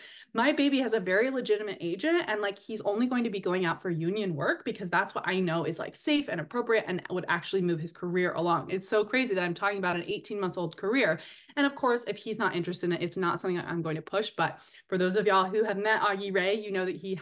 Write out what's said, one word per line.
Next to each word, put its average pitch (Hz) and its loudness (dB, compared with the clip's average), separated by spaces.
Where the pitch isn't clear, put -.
My 247 4
baby 277 4
has 240 0
a 220 2
very 190 2
legitimate 208 -2
agent, 294 0
and, - -2
like, - -2
he's 214 -8
only 208 2
going 247 0
to 220 0
be 190 -4
going 185 2
out 165 0
for 190 -6
union 175 0
work 196 -2
because 208 -4
that's 190 2
what - -4
I 185 2
know 180 2
is, - -4
like, - -8
safe 294 2
and 170 -4
appropriate 226 0
and 180 -2
would 180 -2
actually 175 0
move 170 2
his 165 -6
career 180 -2
along. 170 0
It's 190 -4
so 214 4
crazy 233 0
that 180 2
I'm 175 0
talking 202 0
about 180 0
an 170 -4
eighteen 208 -6
months 254 -2
old 165 -4
career. 196 2
And 285 4
of 277 0
course, 240 2
if - -6
he's 220 -6
not 202 0
interested 175 -2
in - 2
it, 160 -2
it's 175 -4
not 175 0
something 180 -2
that 165 -4
I'm 170 -4
going 160 -2
to 156 -6
push. 208 -2
But 160 0
for 190 0
those 185 2
of 208 2
y'all 190 6
who 214 2
have 202 0
met 214 2
Augie 196 0
Ray, 196 2
you 208 -8
know 185 0
that 185 -4
he 190 -6